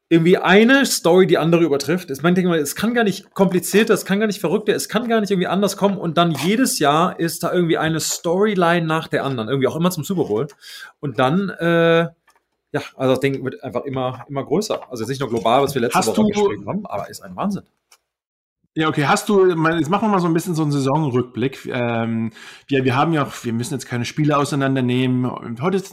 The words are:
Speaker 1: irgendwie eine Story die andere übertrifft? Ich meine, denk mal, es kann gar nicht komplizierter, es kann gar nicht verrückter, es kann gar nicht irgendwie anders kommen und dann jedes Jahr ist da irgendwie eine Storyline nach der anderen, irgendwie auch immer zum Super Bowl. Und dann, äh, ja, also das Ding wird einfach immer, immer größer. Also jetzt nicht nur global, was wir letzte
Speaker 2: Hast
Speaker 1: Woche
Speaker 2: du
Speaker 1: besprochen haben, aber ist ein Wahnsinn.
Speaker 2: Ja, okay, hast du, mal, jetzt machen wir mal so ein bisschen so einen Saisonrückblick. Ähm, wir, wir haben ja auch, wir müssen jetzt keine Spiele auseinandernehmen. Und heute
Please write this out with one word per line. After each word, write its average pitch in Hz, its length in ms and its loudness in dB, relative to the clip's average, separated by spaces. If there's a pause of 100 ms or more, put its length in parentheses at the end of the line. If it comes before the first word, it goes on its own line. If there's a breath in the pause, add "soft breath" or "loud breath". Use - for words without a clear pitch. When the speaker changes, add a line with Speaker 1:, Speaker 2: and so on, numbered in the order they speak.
Speaker 1:
irgendwie 165 280 4
eine 233 480 6
Story 185 400 4
die 175 140 2
andere 170 240 2
übertrifft? 143 480 -2
Ich 135 100 -8
meine, 175 140 2
denk 180 120 2
mal, 170 120 2
es 143 160 -4
kann 226 180 -2
gar 233 100 2
nicht - 300 -4
komplizierter, 196 640 2
es - 100 -6
kann 196 140 -2
gar 220 80 0
nicht 202 120 -6
verrückter, 185 360 0
es 131 120 -4
kann 240 200 -2
gar 226 140 2
nicht 202 100 -4
irgendwie 180 160 0
anders 196 280 0
kommen 196 220 0
und 170 220 -2
dann 170 120 2
jedes 190 460 0
Jahr 151 420 2
ist 165 220 -4
da 156 100 -2
irgendwie 165 280 2
eine 160 200 -2
Storyline 175 840 0
nach 160 220 -2
der 120 160 -2
anderen, 120 260 -4
irgendwie 131 180 0
auch 120 80 -2
immer 170 140 2
zum 160 140 -4
Super 175 220 -2
Bowl. 107 220 -2 (520 loud breath)
Und 131 180 -6
dann, 156 320 2
äh, 165 520 2 (720)
ja, 147 100 -4 (140)
also 131 180 2
das 123 80 2
Ding 135 220 -2
wird 131 200 -8
einfach 120 220 -6
immer, 127 440 -6
immer 139 140 -6
größer. - 480 -4
Also 113 120 -8
jetzt 117 60 -6
nicht 135 120 -6
nur 127 80 -4
global, 117 340 2
was 143 100 -2
wir 127 80 -2
letzte 120 160 0
Speaker 2:
Hast 185 100 2
Speaker 1:
Woche 110 140 0
Speaker 2:
du 214 60 4
Speaker 1:
besprochen 196 400 0
haben, 190 180 -6
aber 98 240 -8
ist - 120 -18
ein 92 140 -16
Wahnsinn. 170 280 -6 (1120)
Speaker 2:
Ja, 156 120 0
okay, 151 180 0
hast 202 240 0
du, 185 260 4
mal, 160 220 0
jetzt 156 140 0
machen 202 160 0
wir 208 60 2
mal 190 60 2
so 175 60 0
ein 165 80 2
bisschen 170 220 -2
so 160 80 0
einen 147 80 0
Saisonrückblick. 135 960 -2
Ähm, 117 640 -2 (340 loud breath)
wir, 135 180 0
wir 127 120 2
haben 151 180 2
ja 147 100 0
auch, - 200 -8
wir 117 100 -4
müssen 120 220 -4
jetzt 120 100 -10
keine 120 180 -6
Spiele 147 320 0
auseinandernehmen. 131 920 0
Und 117 360 -8
heute 190 180 0 (140)